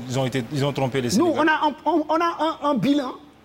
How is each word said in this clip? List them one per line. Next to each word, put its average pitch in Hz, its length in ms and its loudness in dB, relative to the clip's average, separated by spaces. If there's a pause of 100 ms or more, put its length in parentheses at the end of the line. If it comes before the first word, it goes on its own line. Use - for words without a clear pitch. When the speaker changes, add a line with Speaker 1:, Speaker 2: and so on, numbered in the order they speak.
Speaker 1:
ils 127 120 -4
ont 131 60 0
été, 127 280 -2
ils 135 100 0
ont 143 80 0
trompé 131 300 -2
les 120 160 0
Speaker 2:
Nous, 330 160 4
Speaker 1:
Sénégalais? 240 60 -2
Speaker 2:
on 311 80 4
a 311 200 2
un, 277 80 -2 (100)
on, 302 220 2
on 320 140 2
a 320 420 -2
un, 285 60 0
un 294 60 2
bilan 262 380 0 (320)